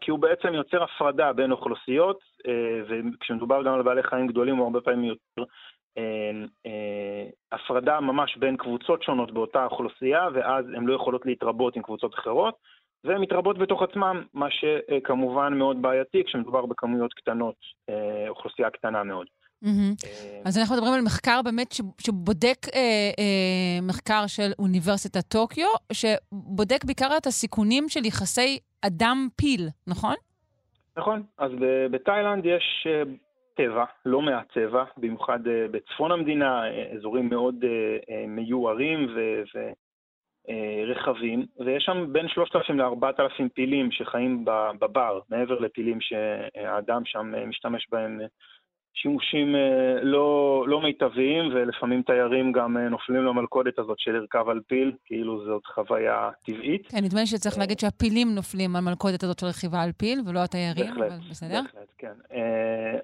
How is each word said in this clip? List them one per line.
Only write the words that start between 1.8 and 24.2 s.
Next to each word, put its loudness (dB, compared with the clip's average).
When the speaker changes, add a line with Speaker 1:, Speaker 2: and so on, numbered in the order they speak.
Speaker 1:
אה, 0
וכשמדובר 0
גם 2
על 2
בעלי 4
חיים 0
גדולים, 2
הוא 2
הרבה 0
פעמים 0
יוצר, -6
אה, -4
אה, -6
הפרדה 0
ממש 0
בין 0
קבוצות -2
שונות 0
באותה 0
אוכלוסייה, 0
ואז 0
הן -2
לא 4
יכולות -2
להתרבות 0
עם -4
קבוצות -6
אחרות, 0
והן 0
מתרבות 2
בתוך 0
עצמם, 0
מה -2
שכמובן 0
מאוד 2
בעייתי 2
כשמדובר -2
בכמויות -2
קטנות, -4
אה, -4
אוכלוסייה -4
קטנה -2
מאוד. -6
Speaker 2:
מהמם. 4
Speaker 1:
אה, -14
Speaker 2:
אז 0
אנחנו 2
מדברים 2
על 4
מחקר 2
באמת -2
ש-, -4
שבודק, 2
אה, 4
אה, 2
מחקר 0